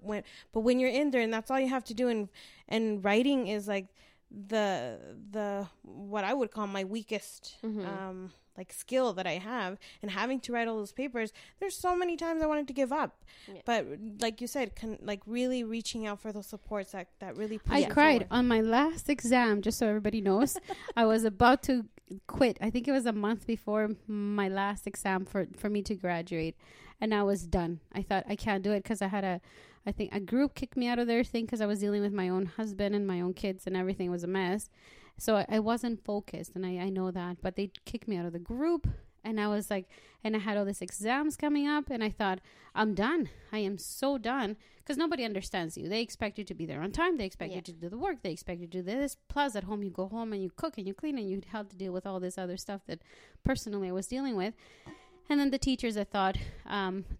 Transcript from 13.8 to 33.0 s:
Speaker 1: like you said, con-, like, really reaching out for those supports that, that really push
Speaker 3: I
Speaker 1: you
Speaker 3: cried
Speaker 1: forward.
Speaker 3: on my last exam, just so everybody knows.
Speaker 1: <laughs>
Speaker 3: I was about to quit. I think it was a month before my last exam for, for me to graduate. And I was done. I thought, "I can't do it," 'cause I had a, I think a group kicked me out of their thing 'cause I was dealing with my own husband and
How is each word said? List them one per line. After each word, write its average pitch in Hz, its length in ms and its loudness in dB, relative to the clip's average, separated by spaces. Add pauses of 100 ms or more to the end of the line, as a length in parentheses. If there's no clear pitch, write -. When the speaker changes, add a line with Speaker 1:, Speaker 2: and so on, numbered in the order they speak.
Speaker 1:
like 226 200 0
you 240 80 -4
said, 240 260 -4
con-, 220 260 -8
like, 240 260 -6
really 247 360 0
reaching 220 460 -4
out 202 120 -6
for 214 120 -8
those 202 140 -10
supports 202 460 -6
that, 180 160 -10 (120)
that 185 160 -10
really 214 220 -4
push - 180 2
Speaker 3:
I 285 60 8
Speaker 1:
you - 40 4
Speaker 3:
cried 285 360 8
Speaker 1:
forward. - 100 -4
Speaker 3:
on 247 160 6
my 226 120 6
last 277 480 4
exam, 240 540 4
just 220 160 0
so 233 80 4
everybody 214 340 2
knows. 202 380 4 (180)
Speaker 1:
<laughs> - 200 -8
Speaker 3:
I 233 80 6
was 220 200 6
about 240 400 6
to 247 220 2 (400)
quit. - 340 4
I 208 100 0
think 247 180 0
it 285 40 4
was 262 140 2
a 233 60 2
month 208 340 0
before 214 440 0 (180)
my 208 400 0
last 196 400 -2
exam 190 360 -2
for, 190 220 -2 (100)
for 208 140 -2
me 208 120 0
to 208 120 -4
graduate. 170 600 -2 (440)
And 220 140 2
I 208 80 4
was 190 240 2
done. 170 320 0 (140)
I 202 100 -4
thought, 190 260 0
"I 208 60 -2
can't 196 300 -2
do 208 80 2
it," 196 120 0
'cause 220 180 -4
I 196 40 0
had 196 160 0
a, 185 180 0 (460)
I 202 60 -2
think - 200 -4
a 208 60 -2
group 247 380 2
kicked - 200 -6
me 247 120 2
out 240 100 2
of 240 80 2
their 233 160 4
thing 233 240 0
'cause 226 140 -2
I 214 60 4
was 208 120 2
dealing 208 240 2
with 202 100 2
my 185 160 0
own 185 180 2
husband 202 500 -2
and 202 100 2